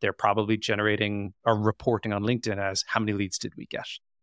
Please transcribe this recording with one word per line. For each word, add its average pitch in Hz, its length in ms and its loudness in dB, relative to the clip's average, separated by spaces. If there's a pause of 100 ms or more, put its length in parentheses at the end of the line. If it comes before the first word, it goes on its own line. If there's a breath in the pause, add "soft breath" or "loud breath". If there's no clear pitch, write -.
They're 98 140 0
probably 104 420 2
generating 104 800 0 (100)
or 113 140 4
reporting 107 560 0
on 101 80 0
LinkedIn 113 360 0
as, 98 280 -2
"How - 140 0
many 107 120 0
leads 98 260 -2
did - 180 -8
we - 100 -14
get? - 200 -8 (360)